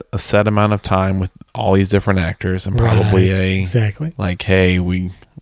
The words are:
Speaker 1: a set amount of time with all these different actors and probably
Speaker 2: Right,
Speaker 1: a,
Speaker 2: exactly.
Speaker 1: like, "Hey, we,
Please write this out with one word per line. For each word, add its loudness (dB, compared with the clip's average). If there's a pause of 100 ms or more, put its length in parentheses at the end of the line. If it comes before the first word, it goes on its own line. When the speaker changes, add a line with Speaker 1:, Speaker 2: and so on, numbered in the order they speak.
(120)
Speaker 1:
a -4
set 0
amount 2
of -4
time -2
with -4 (240)
all 0
these 2
different 0
actors -4
and -2
probably 4
Speaker 2:
Right, 0
Speaker 1:
a, 0
Speaker 2:
exactly. -2
Speaker 1:
like, -4
"Hey, 2
we, -2 (320)